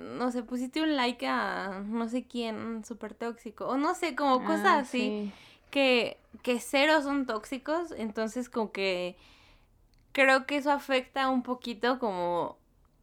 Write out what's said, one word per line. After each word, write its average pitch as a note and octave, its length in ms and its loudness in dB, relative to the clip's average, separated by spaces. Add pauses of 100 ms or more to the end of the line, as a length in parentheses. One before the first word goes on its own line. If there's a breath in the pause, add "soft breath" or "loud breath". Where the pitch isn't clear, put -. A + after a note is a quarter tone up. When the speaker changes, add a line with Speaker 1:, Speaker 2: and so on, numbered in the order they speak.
(180)
Speaker 1:
no B3 140 0
sé, A#3+ 120 -4
pusiste B3+ 380 -4
un D#4 140 2
like B3+ 320 -2
a G3 580 -4
no A3+ 240 -2
sé A#3+ 160 -4
quién, A3+ 600 -6
súper G#3+ 300 -10
tóxico". A#3 520 -8
O B3+ 100 0
no D#4+ 180 2
sé, D#4 200 -4
como C4 300 4
cosas D#4+ 200 2
Speaker 2:
Ah, E4+ 140 8
Speaker 1:
así B3 300 -2
Speaker 2:
sí. G#3 240 -4 (380 loud breath)
Speaker 1:
que, B3+ 460 2 (240)
que A#3+ 200 0
cero D4+ 400 4
son C#4 240 0
tóxicos, C#4 640 -4
entonces A3 580 -6
como A3 220 -4
que F3+ 460 -2 (960 soft breath)
creo C4+ 340 6
que D4 100 0
eso C#4+ 140 2
afecta C4+ 580 0
un B3+ 140 2
poquito B3 560 -2
como F3 580 -2 (460)